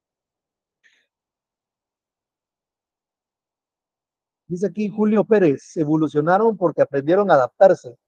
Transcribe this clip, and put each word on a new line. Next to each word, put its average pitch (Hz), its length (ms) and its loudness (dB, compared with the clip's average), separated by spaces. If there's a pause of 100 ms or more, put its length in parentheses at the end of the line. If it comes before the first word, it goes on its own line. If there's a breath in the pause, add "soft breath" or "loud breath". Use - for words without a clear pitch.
(4000)
Dice 180 180 -6
aquí 208 220 -6
Julio 208 360 -2
Pérez, 180 520 0
"Evolucionaron 156 800 -2
porque 151 260 -2
aprendieron 165 480 0
a 160 40 6
adaptarse". 139 600 0 (120)